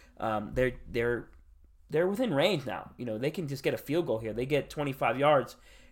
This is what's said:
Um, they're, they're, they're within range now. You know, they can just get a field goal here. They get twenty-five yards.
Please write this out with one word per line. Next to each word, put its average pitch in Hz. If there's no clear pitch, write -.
Um, 107
they're, 123
they're, 120
they're 160
within 202
range 151
now. -
You 120
know, 107
they 139
can 165
just 135
get 143
a 107
field 160
goal 110
here. 110
They 120
get 139
twenty-five 131
yards. 143